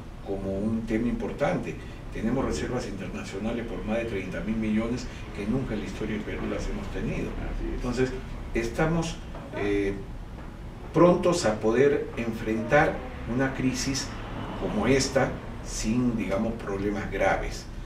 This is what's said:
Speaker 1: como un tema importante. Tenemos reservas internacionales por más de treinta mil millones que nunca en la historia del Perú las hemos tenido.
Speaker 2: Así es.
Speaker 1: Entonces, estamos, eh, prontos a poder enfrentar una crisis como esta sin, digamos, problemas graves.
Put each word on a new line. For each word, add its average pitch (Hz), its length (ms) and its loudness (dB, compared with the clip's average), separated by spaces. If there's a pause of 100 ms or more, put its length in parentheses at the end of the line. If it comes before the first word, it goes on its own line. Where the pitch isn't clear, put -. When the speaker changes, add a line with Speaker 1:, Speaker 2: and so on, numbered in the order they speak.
(260)
Speaker 1:
como 98 320 -2
un 113 280 0
tema 117 220 2
importante. 117 680 0 (400)
Tenemos 123 320 0
reservas 123 400 -2
internacionales 104 800 -4
por 95 180 -6
más 107 140 0
de 117 60 0
treinta 92 360 -4
mil 107 160 -2
millones 110 500 0 (300)
que 101 80 -4
nunca 113 300 0
en 104 60 -2
la 98 60 -4
historia 107 280 -4
del 104 100 -2
Perú 107 240 -4
las 101 200 -2
hemos 104 240 -4
tenido. - 360 -2
Speaker 2:
Así - 400 -2
es. - 60 -2
Speaker 1:
Entonces, 127 360 2 (440)
estamos, 160 600 2 (400)
eh, 403 360 2 (1000)
prontos - 500 8
a 104 160 2
poder 123 460 6 (100)
enfrentar 110 800 2 (400)
una 135 200 2
crisis 131 520 0 (560)
como 104 240 0
esta 127 440 4 (360)
sin, 117 500 2
digamos, 104 360 0
problemas 101 580 -2
graves. - 560 2 (200)